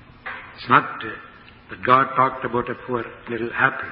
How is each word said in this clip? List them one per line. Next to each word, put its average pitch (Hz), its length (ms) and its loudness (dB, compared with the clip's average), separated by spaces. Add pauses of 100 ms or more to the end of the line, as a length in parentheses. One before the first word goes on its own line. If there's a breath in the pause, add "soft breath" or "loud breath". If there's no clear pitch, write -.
(560)
It's - 120 -12
not, 135 160 6
uh, - 240 -10 (640)
that 95 140 -10
God 131 300 6
talked 131 300 2
about 120 260 -2
a 117 40 -6 (120)
poor 120 180 -4 (240)
little 117 240 -4
apple. - 400 0